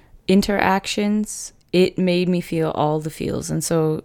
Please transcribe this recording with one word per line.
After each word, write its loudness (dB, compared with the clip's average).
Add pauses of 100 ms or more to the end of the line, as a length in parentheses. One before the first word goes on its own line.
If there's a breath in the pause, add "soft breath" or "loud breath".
(280 soft breath)
interactions, 0 (200)
it 2
made 2
me 2
feel -2
all 0
the -6
feels. -6
And -2
so 0